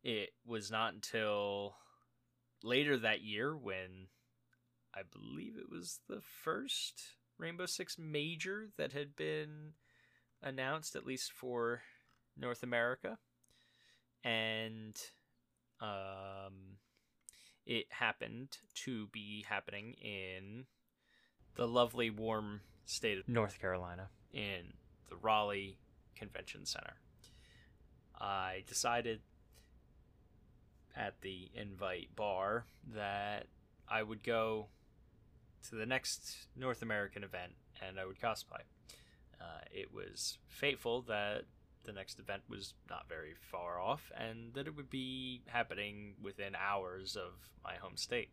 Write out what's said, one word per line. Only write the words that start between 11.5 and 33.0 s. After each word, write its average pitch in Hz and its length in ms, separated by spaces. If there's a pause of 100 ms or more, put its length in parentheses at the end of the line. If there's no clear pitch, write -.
North 123 260
America. 123 540 (1040)
And, 110 760 (800)
um, 98 1000 (880)
it 117 240
happened 117 680 (260)
to 110 240
be 104 400
happening 104 460
in 98 720 (920)
the 120 120
lovely, 120 420
warm 107 520 (240)
state 104 320
of 95 100
North 113 320
Carolina, 90 500 (240)
in 101 400 (360)
the - 60
Raleigh 101 640 (360)
Convention - 500
Center. - 300 (1200)
I 95 480
decided 117 540 (1700)
at 104 260
the 95 340
invite 98 600
bar 104 500 (280)
that 104 540 (400)